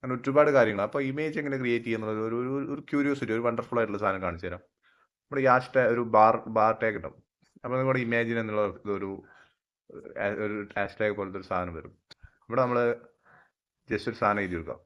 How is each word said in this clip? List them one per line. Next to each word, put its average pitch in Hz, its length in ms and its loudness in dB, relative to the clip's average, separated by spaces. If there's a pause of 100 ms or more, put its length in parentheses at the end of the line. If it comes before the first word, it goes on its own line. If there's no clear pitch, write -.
അങ്ങനെ 127 180 -4
ഒരുപാട് 147 300 6
കാര്യങ്ങൾ. 107 300 6
അപ്പൊ 104 200 -2
ഇമേജ് 151 380 -4
എങ്ങനെ 139 180 -4
ക്രിയേറ്റ് 120 280 0
ചെയ്യുന്നത് 110 260 -4
ഒരു, 110 240 -4
ഒരു, 127 220 -4
ഒരു, 139 160 -6
ഒരു 147 80 -8
ക്യൂരിയോസിറ്റി, 143 500 -2
ഒരു 113 80 0
വണ്ടർഫുൾ 117 400 -2
ആയിട്ടുള്ള 104 180 -2
സാധനം 98 240 0
കാണിച്ചു 90 260 -4
തരാം. 87 120 -8
നമ്മുടെ - 840 -10
ഈ 131 40 2
ഹാഷ്ടാഗ് 127 420 4
ഒരു 120 140 2
ബാർ, 110 360 6
ബാർ 110 460 2
ടാഗ് 110 120 0
ഉണ്ടാവും. 80 280 -12 (420)
അപ്പൊ 123 120 -4
നമ്മുടെ 131 220 0
ഇമാജിൻ 117 400 -2
എന്നുള്ള 107 400 -2
ഇതൊരു, 98 440 -6 (920)
ഏ, 101 120 -2
ഒരു 104 380 -6 (100)
ഹാഷ്ടാഗ് 104 340 -2
പോലത്തെ 98 280 -6
ഒരു 95 60 -14
സാധനം 90 300 -4
വരും. - 220 -14 (260)
ഇവിടെ - 380 -4
നമ്മള് 120 340 2 (960)
just 107 180 -4
ഒരു 110 60 -8
സാധനം 104 240 2
എഴുതി 95 140 -4
കൊടുക്കാം. 80 320 -8